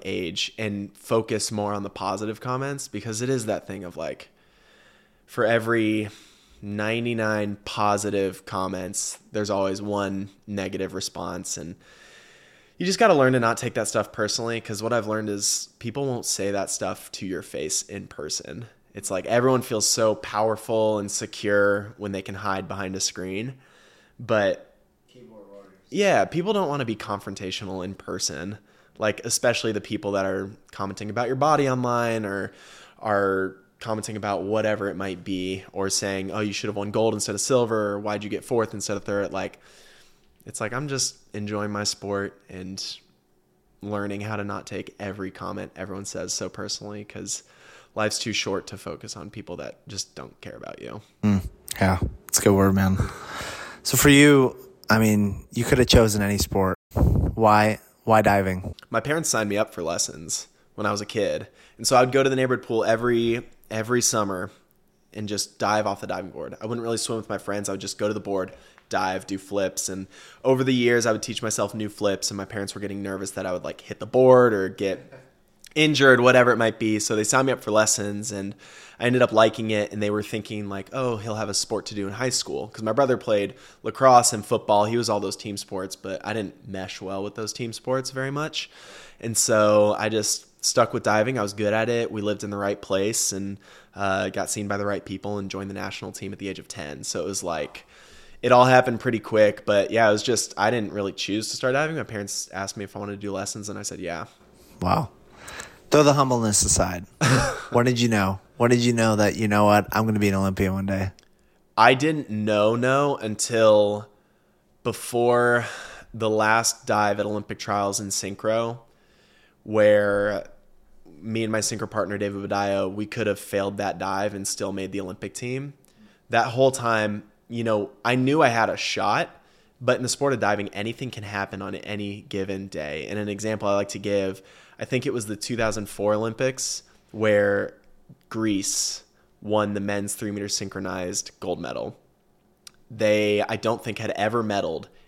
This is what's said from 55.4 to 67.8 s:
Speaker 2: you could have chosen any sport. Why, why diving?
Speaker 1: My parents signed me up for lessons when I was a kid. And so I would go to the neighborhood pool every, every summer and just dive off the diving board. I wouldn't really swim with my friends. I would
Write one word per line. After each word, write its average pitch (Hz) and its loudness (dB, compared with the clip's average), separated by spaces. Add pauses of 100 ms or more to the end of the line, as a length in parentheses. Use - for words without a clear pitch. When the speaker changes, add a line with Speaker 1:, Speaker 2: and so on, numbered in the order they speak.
Speaker 2:
you 117 0
could 139 4
have 123 6
chosen 107 6
any 101 0
sport. 95 0 (560)
Why, 107 6 (240)
why 110 6
diving? 95 2 (140)
Speaker 1:
My 113 -2
parents 151 -2
signed 110 0
me 101 0
up - -2
for 87 -8
lessons - -6 (280)
when 104 -4
I 104 0
was 104 -4
a 104 -10
kid. 92 -2 (280)
And 113 -6
so 131 4
I 123 8
would 127 4
go 135 4
to 135 4
the 131 0
neighborhood 127 0
pool 113 0
every, 117 2 (240)
every 110 0
summer 98 0 (600)
and 107 -8
just - -6
dive 107 2
off 98 -4
the 101 -12
diving 92 -6
board. - -12
I 110 -10
wouldn't 117 -4
really 117 0
swim 113 -4
with 104 -10
my 101 -4
friends. 101 -6
I 98 -4
would 98 -6